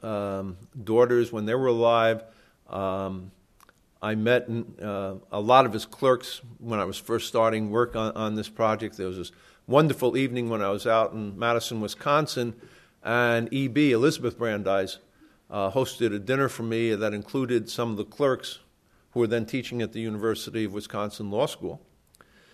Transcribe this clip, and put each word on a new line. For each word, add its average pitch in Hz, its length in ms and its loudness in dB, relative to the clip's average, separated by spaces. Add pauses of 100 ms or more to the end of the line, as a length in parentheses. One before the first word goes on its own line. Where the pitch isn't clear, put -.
um, 98 560 -4 (240)
daughters 120 500 4
when 107 140 -4
they 110 100 0
were 131 120 0
alive. 113 560 4 (460)
Um, 95 600 -6 (720)
I 107 140 -2
met, 120 320 4 (340)
uh, 98 340 -6 (160)
a 104 80 -2
lot 123 260 8
of 107 80 -2
his 107 120 -4
clerks - 560 0 (180)
when 113 200 -4
I 95 60 2
was 92 120 -8
first 113 300 -4
starting 110 420 2
work 120 260 2
on, 110 180 -2
on 107 220 -4
this 107 120 -6
project. 110 480 0
There 92 120 -6
was 92 100 -6
this 87 140 -10 (340)
wonderful 127 500 4
evening 123 340 0
when 110 120 -2
I 98 80 0
was 101 180 -2
out 113 260 4
in 104 240 -8
Madison, 117 440 -2
Wisconsin, 127 760 -2 (480)
and 117 480 0
E 135 160 -2
B, 139 240 4
Elizabeth 123 460 2
Brandeis, 98 640 -2 (500)
uh, 98 220 -2
hosted 120 420 0
a 104 60 -4
dinner 131 280 0
for - 160 -6
me 113 320 0
that 104 180 -2
included 117 560 -2
some 117 220 -4
of 104 60 -6
the 104 80 -6
clerks - 540 -2 (520)
who 120 100 0
were 117 60 4
then 113 180 0
teaching 120 360 -6
at 110 120 -6
the 117 80 -8
University 110 640 -4
of 95 80 -8
Wisconsin 104 580 -8
Law 120 160 2
School. - 340 -8 (720)